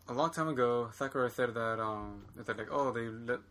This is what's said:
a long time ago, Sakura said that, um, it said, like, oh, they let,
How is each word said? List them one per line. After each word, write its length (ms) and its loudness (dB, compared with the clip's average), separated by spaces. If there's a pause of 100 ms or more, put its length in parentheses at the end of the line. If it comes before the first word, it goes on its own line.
a 60 -6
long 180 2
time 160 0
ago, 460 4
Sakura 360 0
said 260 0
that, 260 0
um, 420 -4 (160)
it 60 -10
said, 120 -2
like, 140 -6
oh, 220 4
they 160 -2
let, 300 -2 (120)